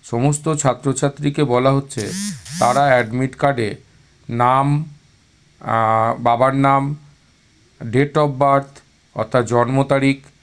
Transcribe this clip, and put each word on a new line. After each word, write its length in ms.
সমস্ত 500
ছাত্রছাত্রীকে 880
বলা 280
হচ্ছে 400
তারা 220
অ্যাডমিট 540
কার্ডে 400
নাম, 600
আহ, 640
বাবার 340
নাম, 400
date 320
of 140
birth 520
অর্থাৎ 300
জন্ম 380
তারিখ 400